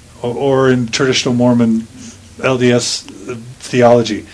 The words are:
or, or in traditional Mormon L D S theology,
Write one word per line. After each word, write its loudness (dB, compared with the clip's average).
or, -6
or 2
in 0
traditional -2
Mormon 2
L 0
D 2
S -2
theology, 0